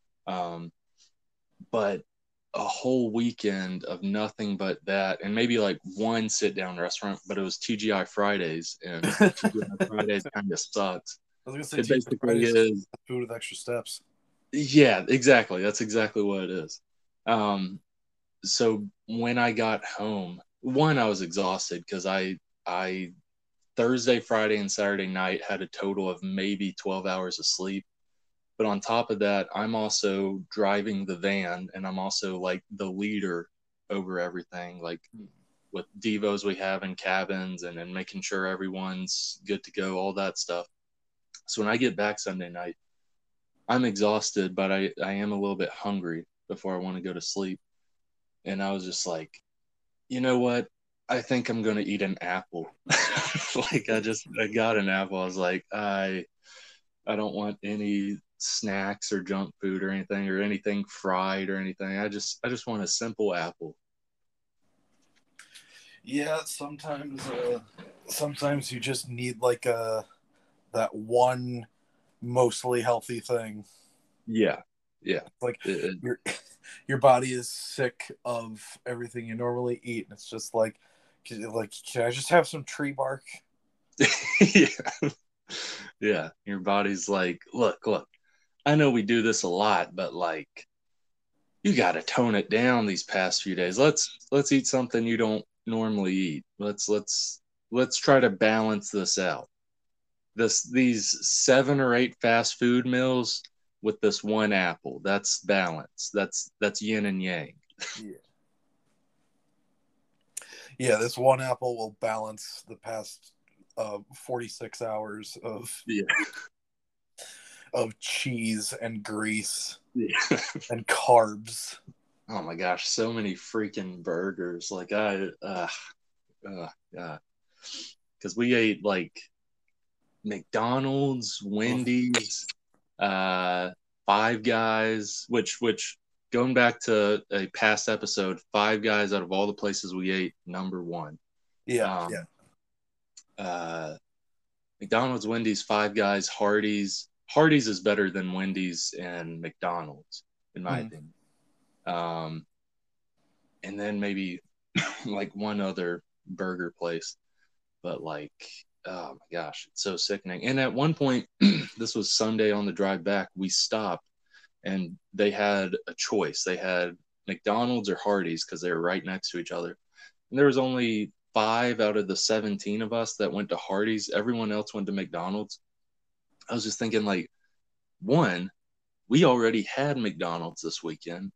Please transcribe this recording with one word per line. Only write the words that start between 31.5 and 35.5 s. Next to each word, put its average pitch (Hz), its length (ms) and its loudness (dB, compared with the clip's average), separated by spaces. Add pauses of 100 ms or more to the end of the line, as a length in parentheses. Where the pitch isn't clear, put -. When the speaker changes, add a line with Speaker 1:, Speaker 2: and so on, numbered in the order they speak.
Speaker 1:
and 95 120 -8
I'm 92 120 -4
also, 95 420 -4
like, 92 300 -2
the 98 200 -6
leader 98 580 -4 (420)
over 92 300 -4
everything, 87 640 -8
like, 85 180 -8 (140)
Speaker 2:
Hmm. 107 120 -18 (460)